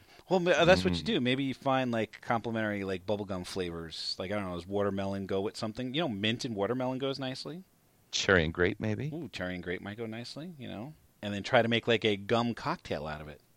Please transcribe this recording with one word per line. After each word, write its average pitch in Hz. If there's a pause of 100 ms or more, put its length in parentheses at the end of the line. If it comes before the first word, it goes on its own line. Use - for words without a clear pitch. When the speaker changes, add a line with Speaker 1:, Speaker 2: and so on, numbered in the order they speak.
(280)
Speaker 1:
Well, 185
ma-, 175
uh, 156
that's 185
what 180
you 170
Speaker 2:
Mm. -
Speaker 1:
do. 214
Maybe 131
you 131
find, 131
like, 110
complementary, 110
like, 92
bubblegum 101
flavors. 85
Like, 95
I 104
don't 98
know, 90
does 87
watermelon 98
go 98
with 107
something? 123
You 151
know, 165
mint 110
and 117
watermelon 127
goes 135
nicely. 139 (520)
Speaker 2:
Cherry 92
and 82
grape, 90
maybe. 110
Speaker 1:
Ooh, 147
cherry 90
and 90
grape 87
might 101
go 117
nicely, 120
you 117
know. 107 (280)
And 104
then 101
try 117
to 110
make, 117
like, 113
a 104
gum 113
cocktail 101
out 76
of 76
it. 73 (160)